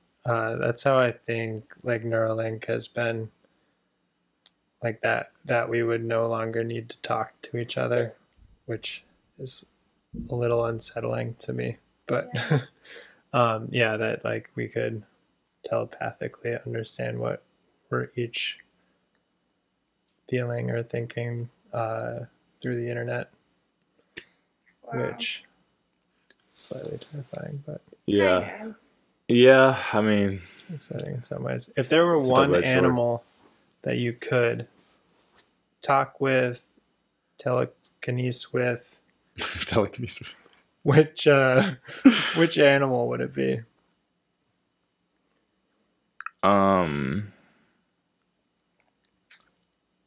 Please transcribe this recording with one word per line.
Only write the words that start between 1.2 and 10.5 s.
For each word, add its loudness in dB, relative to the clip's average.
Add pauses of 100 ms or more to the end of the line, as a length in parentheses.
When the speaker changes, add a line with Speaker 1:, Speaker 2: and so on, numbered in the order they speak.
Speaker 1:
like, -2
Neuralink -2
has -4
been, -4 (1500)
like, -6
that, -2 (140)
that 0
we 0
would -2
no 0
longer -4
need -8
to -16
talk -6
to -10
each -6
other, -2 (520)
which -10 (340)
is -14 (640)
a -6
little 0